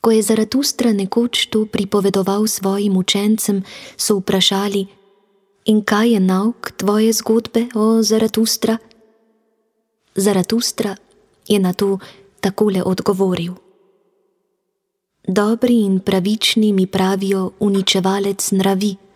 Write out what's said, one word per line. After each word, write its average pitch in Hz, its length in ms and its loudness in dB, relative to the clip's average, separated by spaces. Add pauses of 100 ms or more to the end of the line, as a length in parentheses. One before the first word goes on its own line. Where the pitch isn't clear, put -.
Ko 226 100 2
je 220 100 4
Zaratustra 226 720 0
nekoč 208 580 -2
to 214 140 0
pripovedoval 196 840 0
svojim 196 500 -2
učencem, 202 640 0 (340)
so - 180 0
vprašali: 196 720 0 (800)
"In 214 180 2
kaj 220 300 2
je 208 60 2
nauk 190 580 0
tvoje 214 360 2
zgodbe, 226 600 0
o 226 280 2
Zaratustra?" 220 720 0 (1400)
Zaratustra 202 800 -2 (520)
je 208 120 2
na 180 140 2
to 196 260 -2 (400)
takole 196 440 0
odgovoril: 185 720 0 (1700)
Dobri 226 560 2
in 190 160 2
pravični 202 760 0
mi 190 140 2
pravijo 190 720 -2
uničevalec 196 920 0
nravi. 196 440 0 (200)